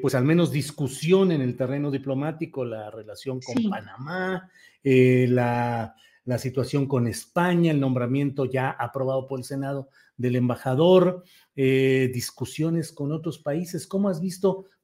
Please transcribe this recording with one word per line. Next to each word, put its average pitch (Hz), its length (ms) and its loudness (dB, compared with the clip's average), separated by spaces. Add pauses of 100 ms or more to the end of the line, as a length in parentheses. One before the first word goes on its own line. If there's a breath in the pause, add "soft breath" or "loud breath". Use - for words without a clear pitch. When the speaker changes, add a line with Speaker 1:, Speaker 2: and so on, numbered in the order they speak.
Speaker 1:
pues, 131 100 2
al 127 120 2
menos 160 260 4
discusión 156 800 0
en 151 100 0
el 123 160 -2
terreno 139 320 -2
diplomático, 139 760 -4
la 107 260 -10
relación 113 500 -10
con 120 160 -6
Speaker 2:
Sí. 113 100 0
Speaker 1:
Panamá, 160 840 -6 (320 soft breath)
eh, 127 440 6
la, 120 680 0 (280 soft breath)
la 123 140 -4
situación 131 500 -2
con 127 200 0
España, 175 640 0
el 147 80 2
nombramiento 135 680 0
ya 131 240 -2
aprobado 131 580 -4
por 135 120 -8
el 123 60 -12
Senado 139 440 -6 (280 soft breath)
del 123 180 0
embajador, 147 880 4 (320 loud breath)
eh, 131 580 4
discusiones 156 800 -4
con 143 200 -6
otros 160 280 -6
países. 165 480 -6
¿Cómo 196 220 0
has 165 120 -2
visto 190 440 -2 (180 loud breath)